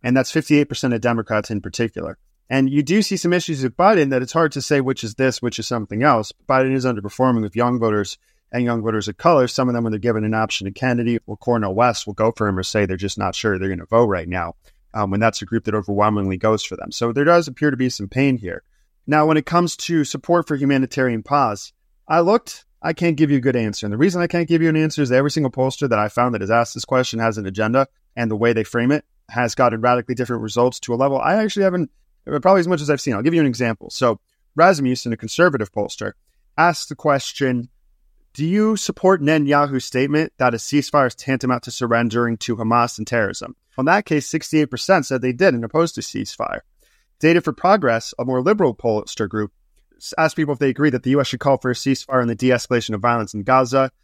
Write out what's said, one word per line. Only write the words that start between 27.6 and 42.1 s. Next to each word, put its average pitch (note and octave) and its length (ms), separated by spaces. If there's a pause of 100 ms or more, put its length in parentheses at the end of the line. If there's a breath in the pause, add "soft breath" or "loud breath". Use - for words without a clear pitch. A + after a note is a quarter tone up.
and A#2 140
the G#2+ 80
way A#2 160
they A2+ 100
frame A#2+ 280
it D3 120 (240)
has A#2+ 280
gotten A2+ 260
radically B2 340
different A#2+ 280
results A#2+ 380
to A#2+ 120
a - 20
level C3+ 240
I G#3 240
actually G3+ 200
haven't, F3+ 260 (360)
probably F#3 340
as E3+ 80
much F3 140
as D3 80
I've C#3+ 120
seen. B2 140
I'll G#2 80
give D#3+ 100
you E3 80
an D3 60
example. A#2+ 420
So A#2 300 (360)
Rasmussen, C#3+ 560
a A2+ 60
conservative C3+ 560
pollster, G#2 400 (440)
asked E3 320
the D3 60
question, C3 760 (640)
"Do D3 120
you G#3+ 300
support F#3+ 460
Netanyahu's C#3+ 640
statement C#3+ 520
that B2 160
a A#2 40
ceasefire C#3+ 500
is - 80
tantamount B2+ 480
to A#2+ 80
surrendering A#2 680